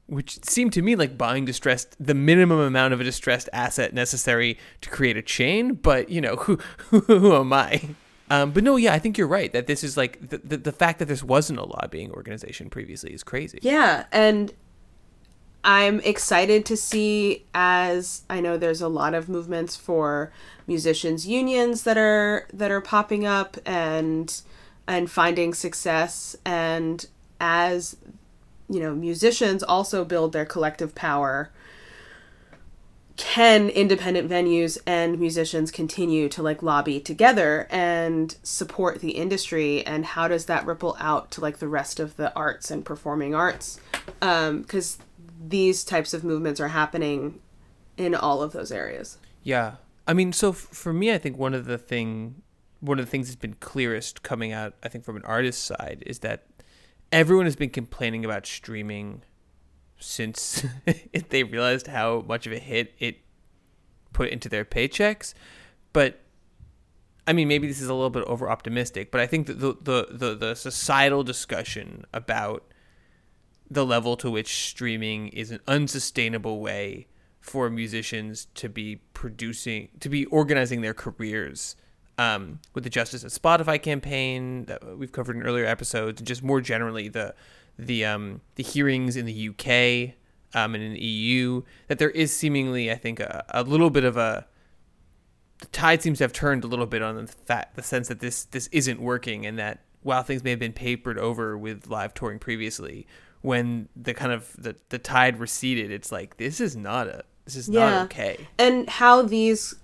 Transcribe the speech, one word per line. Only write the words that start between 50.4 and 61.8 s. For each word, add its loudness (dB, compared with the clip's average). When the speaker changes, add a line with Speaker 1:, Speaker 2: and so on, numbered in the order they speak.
Speaker 1:
f-, -2
for -8
me, 2
I 0
think -6
one -2
of -4
the -4
thing, -6
one 0
of -2
the -10
things -4
that's -14
been -10
clearest -4
coming -6
out, -8
I -8
think, -14
from -10
an -14
artist's -2
side -8
is -12
that -8
everyone 6
has 0
been -4
complaining -6
about -6
streaming -10
since -8
<laughs> -8
they 2
realized -2